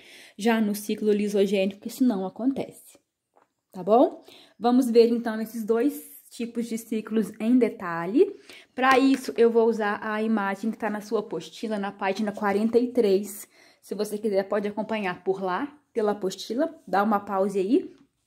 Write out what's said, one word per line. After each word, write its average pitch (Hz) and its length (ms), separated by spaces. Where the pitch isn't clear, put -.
Já 226 240
no 208 140
ciclo 208 380
lisogênico, 202 760
isso - 180
não 190 220
acontece, - 720
tá 185 120
bom? 233 420
Vamos 247 320
ver, 226 180
então, 233 320
esses 226 240
dois 233 460
tipos 233 360
de 226 120
ciclos 214 600
em 233 200
detalhe. 196 760
Pra 262 240
isso, 269 380
eu 233 140
vou 226 180
usar 214 340
a 220 200
imagem 214 480
que - 80
tá 220 100
na 208 120
sua 208 200
apostila, 214 580
na 196 140
página 202 400
quarenta 208 460
e 247 100
três. 208 580
Se - 120
você 208 220
quiser, 202 280
pode 202 240
acompanhar 202 540
por 190 200
lá, 190 360
pela 214 200
apostila. 220 760
Dá 185 160
uma 208 180
pause 202 380
aí, 220 340